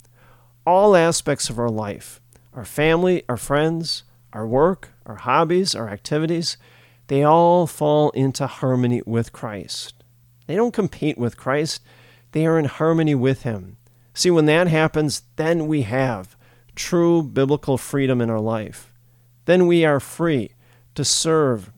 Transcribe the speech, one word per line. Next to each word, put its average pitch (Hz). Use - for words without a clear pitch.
all 190
aspects 165
of 113
our 120
life, 107
our 117
family, 170
our 120
friends, 160
our 107
work, 147
our 107
hobbies, 165
our 110
activities, 160
they 139
all 170
fall 151
into 135
harmony 123
with 113
Christ. -
They 151
don't 233
compete 156
with 117
Christ. 147
They 156
are 165
in 147
harmony 160
with 131
him. 101
See, -
when 160
that 165
happens, 156
then 160
we 151
have 113
true 170
biblical 135
freedom 131
in 117
our 113
life. 110
Then 175
we 170
are 147
free 151
to 147
serve 139